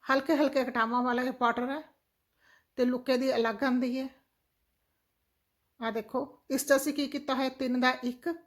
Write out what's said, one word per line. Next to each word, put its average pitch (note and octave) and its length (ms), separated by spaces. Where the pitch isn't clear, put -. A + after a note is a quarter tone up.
ਹਲਕੇ C#4 240
ਹਲਕੇ C#4 280
ਕਟਾਵਾਂ A#3+ 380
ਵਾਲਾ B3 200
ਇਹ B3+ 100
ਪਾਟਰ B3 380
ਹੈ D4+ 120
ਤੇ B3+ 80
ਲੁੱਕ B3 260
ਇਹਦੀ B3+ 240
ਅਲੱਗ A3+ 300
ਆਉਂਦੀ B3+ 340
ਹੈ। C4 100
ਆਹ A3+ 100
ਦੇਖੋ, A#3 580
ਇਸ C4+ 160
'ਚ C#4 100
ਅਸੀਂ C#4+ 180
ਕੀ C#4+ 120
ਕੀਤਾ C#4 280
ਹੋਇਆ, C4 140
ਤਿੰਨ B3+ 320
ਦਾ B3+ 100
ਇੱਕ B3 380